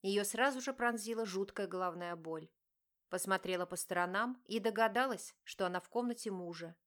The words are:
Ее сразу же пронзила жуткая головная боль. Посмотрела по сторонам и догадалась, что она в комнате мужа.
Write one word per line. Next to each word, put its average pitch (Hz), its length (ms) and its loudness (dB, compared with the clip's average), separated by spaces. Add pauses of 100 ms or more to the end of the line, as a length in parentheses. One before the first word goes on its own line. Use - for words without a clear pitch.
Ее 196 220 2
сразу 254 360 2
же 254 140 -4
пронзила 226 500 0
жуткая 196 440 -2
головная 175 480 -2
боль. 160 340 -8 (600)
Посмотрела 185 580 2
по 185 80 -8
сторонам 190 720 0
и 220 120 0
догадалась, 226 840 2
что - 240 -2
она 180 120 0
в - 80 -10
комнате 240 440 -2
мужа. 170 440 -6 (120)